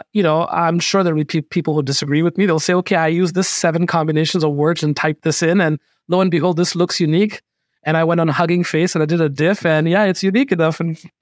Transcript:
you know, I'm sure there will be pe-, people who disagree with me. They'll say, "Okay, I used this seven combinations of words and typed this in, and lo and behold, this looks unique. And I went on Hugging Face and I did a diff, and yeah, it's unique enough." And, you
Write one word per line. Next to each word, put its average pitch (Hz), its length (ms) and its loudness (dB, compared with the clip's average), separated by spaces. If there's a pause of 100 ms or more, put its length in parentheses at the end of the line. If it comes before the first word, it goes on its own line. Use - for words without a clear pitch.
(140)
you 208 80 0
know, 160 260 2
I'm 170 320 0
sure 190 240 0
there 165 120 0
will 151 80 0
be 151 180 -4
pe-, - 0 -
people 156 320 -4
who 151 80 0
disagree 143 400 -2
with 170 160 0
me. 190 80 2
They'll 160 140 2
say, 180 140 -2
"Okay, 180 220 0
I 160 120 2
used 170 280 0
this 190 140 -2
seven 165 380 0
combinations 160 560 0
of 151 100 0
words 151 300 0
and 151 120 0
typed - 280 -2
this 160 180 -2
in, 175 180 2
and 156 200 0 (280)
lo 180 140 2
and 190 80 2
behold, 165 280 0
this 175 180 0
looks 170 240 -2
unique. 180 420 0 (420)
And 156 140 0
I 165 60 2
went 170 180 2
on 165 60 2
Hugging 170 360 2
Face 170 300 -2
and 160 80 0
I 156 60 0
did 165 140 0
a 156 80 2
diff, 151 360 -2
and 160 240 2
yeah, 190 140 2
it's 190 180 -2
unique 214 300 0
enough." 165 280 0
And, 165 240 -6
you - 60 -20 (120)